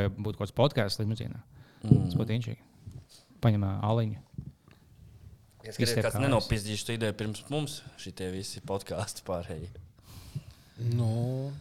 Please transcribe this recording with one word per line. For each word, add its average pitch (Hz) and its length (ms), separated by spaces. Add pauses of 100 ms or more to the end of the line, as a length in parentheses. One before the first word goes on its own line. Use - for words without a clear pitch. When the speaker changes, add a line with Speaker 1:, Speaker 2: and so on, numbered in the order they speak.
Speaker 1:
būtu 104 320
kaut - 60
kāds 98 100
podcasts 120 480
limuzīnā, 110 380 (440)
Speaker 2:
Mm. 110 220
Speaker 1:
tas 90 100
būtu 110 200
inčīgi. 113 260 (760)
Paņem, 104 280
ā, 98 60 (100)
aliņu. 110 380 (1400)
Speaker 2:
Es 110 160
skatos, - 80
Speaker 1:
Izstiep 113 240
Speaker 2:
kāds 113 80
Speaker 1:
kājas. 107 100
Speaker 2:
nenopizdīšu 107 640
to 117 80
ideju 110 220
pirms 104 300
mums, 147 320 (160)
šitie 92 360
visi 95 300
podcastu 95 640
pārējie. 85 460 (1200)
Speaker 3:
Nu. 120 680